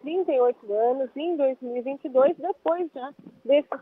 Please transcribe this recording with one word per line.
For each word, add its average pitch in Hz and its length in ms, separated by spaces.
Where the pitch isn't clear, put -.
trinta 330 300
e 262 100
oito 240 320
anos 247 420
em 330 220
dois 269 240
mil 240 140
e 247 60
vinte 277 240
e 294 40
dois, 269 260
depois 339 560
já 269 220
desse 285 240